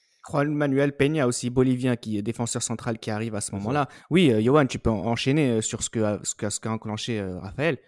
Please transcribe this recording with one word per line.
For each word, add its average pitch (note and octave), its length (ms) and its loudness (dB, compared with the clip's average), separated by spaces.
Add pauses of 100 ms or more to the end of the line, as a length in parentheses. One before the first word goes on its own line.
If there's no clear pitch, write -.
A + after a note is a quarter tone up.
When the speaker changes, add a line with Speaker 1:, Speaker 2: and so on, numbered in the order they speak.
(300)
Speaker 1:
Juan D3 240 0
Manuel C#3+ 440 2
Peña C#3+ 280 2
aussi, B2 240 -2
bolivien, B2+ 460 2
qui A2 220 -4
est G2+ 40 -2
défenseur A#2 420 -4
central, A2+ 360 -4
qui A2+ 120 -6
arrive G#2+ 240 -4
à G2+ 40 -4
ce - 60 -6
Speaker 2:
C'est - 60 -10
ça. G2+ 80 -4
Speaker 1:
moment-là. C3 280 -2 (220)
Oui, E3 200 6
euh, A2 120 4
Johan, C3+ 240 6
tu A2 120 -2
peux A#2 120 0
en-, G2+ 160 0
enchaîner, C3 460 2
euh, A2 100 2
sur - 220 -6
ce - 60 -4
que A#2 120 -4
a, G#2+ 220 0
ce - 120 -6
que, G#2+ 140 -6
ce - 100 -6
qu'a A2 120 -6
enclenché, A2 460 -6
euh, F#2 220 -6
Raphaël. B2 380 -4 (100)